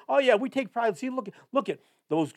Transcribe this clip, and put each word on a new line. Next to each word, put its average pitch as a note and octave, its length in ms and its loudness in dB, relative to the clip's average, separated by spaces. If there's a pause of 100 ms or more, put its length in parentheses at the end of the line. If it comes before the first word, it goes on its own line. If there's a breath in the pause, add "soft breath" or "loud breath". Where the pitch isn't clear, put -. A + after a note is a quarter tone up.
"Oh C#4 120 2
yeah, B3 160 6
we A#3 140 -2
take C4 220 -4
pride. A3+ 260 -2
See, C4 120 -8
look, B3+ 180 -8 (240 soft breath)
look B3+ 160 0
at E3 120 -8 (300)
those, D#3 280 -2